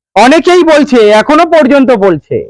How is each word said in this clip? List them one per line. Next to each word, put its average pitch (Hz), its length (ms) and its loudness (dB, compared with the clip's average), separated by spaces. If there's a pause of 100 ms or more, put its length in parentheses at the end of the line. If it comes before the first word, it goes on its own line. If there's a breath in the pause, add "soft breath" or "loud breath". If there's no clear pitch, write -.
(160)
অনেকেই 330 480 0
বলছে, 294 360 0 (100)
এখনো 220 360 0
পর্যন্ত 302 460 0
বলছে, 185 460 -2 (120)